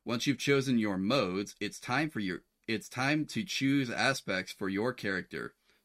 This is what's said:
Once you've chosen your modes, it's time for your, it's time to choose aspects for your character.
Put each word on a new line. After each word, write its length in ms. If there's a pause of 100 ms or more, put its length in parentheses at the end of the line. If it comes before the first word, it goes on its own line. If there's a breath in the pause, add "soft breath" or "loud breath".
Once 200
you've 120
chosen 420
your 180
modes, 600
it's 200
time 300
for 120
your, 220 (240)
it's 200
time 380
to 180
choose 460
aspects 640
for 160
your 240
character. 600 (300)